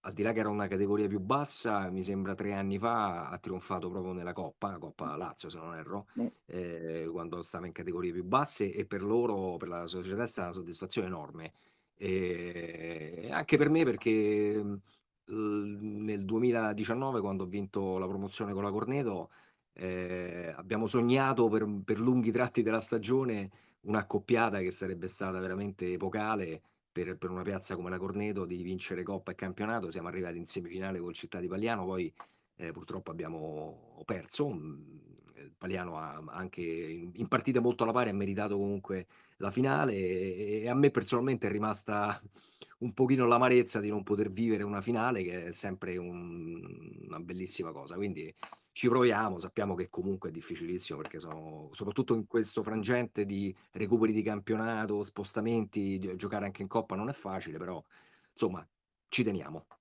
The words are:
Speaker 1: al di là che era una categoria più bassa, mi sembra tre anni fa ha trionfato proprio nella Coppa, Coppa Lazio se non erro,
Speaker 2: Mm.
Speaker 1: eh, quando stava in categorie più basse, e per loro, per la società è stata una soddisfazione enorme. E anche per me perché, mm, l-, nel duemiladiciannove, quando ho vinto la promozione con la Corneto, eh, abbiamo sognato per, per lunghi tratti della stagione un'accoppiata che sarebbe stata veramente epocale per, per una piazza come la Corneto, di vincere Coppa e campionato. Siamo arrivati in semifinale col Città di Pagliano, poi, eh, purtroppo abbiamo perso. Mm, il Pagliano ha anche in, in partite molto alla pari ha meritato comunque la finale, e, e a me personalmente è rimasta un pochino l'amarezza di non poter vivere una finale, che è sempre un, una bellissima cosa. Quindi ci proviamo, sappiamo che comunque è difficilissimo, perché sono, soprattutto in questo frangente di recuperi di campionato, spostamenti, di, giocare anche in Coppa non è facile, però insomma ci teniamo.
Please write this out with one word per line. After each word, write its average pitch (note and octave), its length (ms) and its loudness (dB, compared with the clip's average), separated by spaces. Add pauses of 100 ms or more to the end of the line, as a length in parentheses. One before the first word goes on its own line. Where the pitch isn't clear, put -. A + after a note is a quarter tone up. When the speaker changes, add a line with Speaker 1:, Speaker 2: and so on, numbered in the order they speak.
Speaker 1:
al F#2+ 120 -10
di G2+ 100 0
là A2+ 100 4
che A2 80 2
era G#2+ 80 2
una G#2 180 0
categoria G2+ 400 4
più G2+ 140 0
bassa, G#2+ 680 0
mi F#2 120 -2
sembra G2 320 -2
tre G2+ 180 -2
anni G2 260 0
fa G#2 500 0
ha E2+ 100 -8
trionfato F2+ 520 -4
proprio F#2 220 -4
nella F2 200 -6
Coppa, F#2 460 -6
Coppa D2+ 380 -8
Lazio E2+ 340 -8
se E2+ 80 -12
non E2 180 -10
erro, E2 320 -8 (120)
Speaker 2:
Mm. A#3 60 0 (200)
Speaker 1:
eh, E2 640 -6
quando E2+ 320 -6
stava F2 240 -8
in E2+ 60 -8
categorie F2 400 -4
più F2+ 120 -4
basse, G#2 500 2
e G2+ 120 -2
per G2 180 -4
loro, G#2 520 2
per E2 120 -6
la F2 180 -6
società F#2 360 -4
è A#2+ 40 0
stata F#2 220 -4
una E2+ 80 -6
soddisfazione F#2 500 -4
enorme. D#2+ 460 -8 (440)
E F2 1300 -4
anche D#3+ 260 4
per D3 140 8
me D#3+ 140 8
perché, G#2+ 800 4
mm, G2+ 120 -4 (520)
l-, G#2 520 -2 (260)
nel G#2 200 -2
duemiladiciannove, A2+ 960 2
quando F#2+ 240 0
ho - 20 -8
vinto F#2+ 520 -2
la F#2+ 100 0
promozione G2+ 440 -4
con G2 120 0
la G2+ 60 0
Corneto, G#2+ 600 0 (440)
eh, F2+ 840 -4
abbiamo G#2+ 300 -2
sognato B2 600 6
per, A2 180 4 (180)
per G#2 140 0
lunghi A#2 320 4
tratti A2 320 2
della A2 180 6
stagione A2+ 720 2 (320)
un'accoppiata G#2 800 4
che F2+ 100 0
sarebbe F#2 380 -4
stata F#2 320 -4
veramente F#2 520 -2
epocale F#2+ 680 -2 (300)
per, F2+ 260 -4
per F2+ 120 -4
una F#2 120 -4
piazza F#2+ 340 -4
come F2+ 140 -6
la F#2 80 -4
Corneto, G2 460 -2
di F2+ 180 -6
vincere F2+ 400 -4
Coppa F#2 300 -6
e - 20 -8
campionato. G2+ 560 -4
Siamo E2+ 180 -6
arrivati F2 300 -6
in E2+ 80 -8
semifinale F#2 540 -4
col F2 140 -6
Città - 260 -10
di F2+ 80 -4
Pagliano, G2+ 360 -2
poi, F#2 280 -2 (440)
eh, E2 160 -8
purtroppo - 380 -10
abbiamo D#2+ 920 -8
perso. A2 460 -2
Mm, - 320 -8 (540)
il C#2+ 220 -20
Pagliano F2+ 400 -4
ha D#2 300 -8
anche F2+ 340 -8
in, E2 520 -6
in A2 140 -4
partite B2 320 4
molto A#2+ 220 4
alla A2+ 100 2
pari A#2+ 180 4
ha F#2+ 40 -2
meritato G2+ 420 0
comunque G2 500 -2 (320)
la A2+ 120 -2
finale, C3+ 440 4
e, F#2+ 680 0
e A#2 60 -2
a B2 60 2
me C#3+ 160 10
personalmente B2 580 2
è - 20 2
rimasta G#2 680 0 (600)
un A#2 140 -2
pochino B2+ 340 6
l'amarezza B2 540 8
di G#2 80 0
non G#2 140 0
poter G2+ 280 2
vivere G#2+ 320 2
una G2+ 180 -2
finale, A2+ 420 2
che F2 240 -4
è F2 60 -8
sempre F#2+ 440 -4
un, E2+ 1120 -8
una E2+ 140 -8
bellissima F2+ 520 -6
cosa. C#2+ 240 -10
Quindi E2+ 360 -4 (400)
ci - 160 4
proviamo, A2 500 6
sappiamo F#2+ 360 0
che F2 140 -4
comunque F#2 420 -2
è - 20 -10
difficilissimo, E2+ 680 -6
perché D#2 200 -10
sono, D#2 500 -12
soprattutto G#2 440 2
in A2 120 0
questo A2+ 360 2
frangente A2 600 0
di G2 300 -2 (180)
recuperi A2 400 6
di G#2+ 100 4
campionato, G#2+ 800 0
spostamenti, G#2 960 -2
di, F#2 180 -4
giocare G2+ 300 -2
anche G2 160 -6
in F#2+ 60 -6
Coppa G#2 280 0
non G#2+ 120 -2
è C#3 40 -4
facile, F#2 460 -6
però F2 240 -6 (500)
insomma F#2 340 0 (420)
ci - 140 0
teniamo. E2 440 -2 (140)